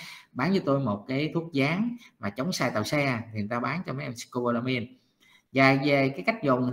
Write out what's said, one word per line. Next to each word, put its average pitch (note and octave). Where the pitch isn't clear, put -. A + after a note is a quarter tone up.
"Bán E3+
cho F#3+
tôi C#3
một G#2
cái C#3+
thuốc E3
dán F3
mà G2+
chống D3
sai C3
tàu G#2+
xe", C3+
thì G#2+
người G#2
ta A#2+
bán C#3
cho D3
mấy C#3+
em B2+
scopolamine. A#2+
Và C3+
về C#3
cái -
cách -
dùng B2+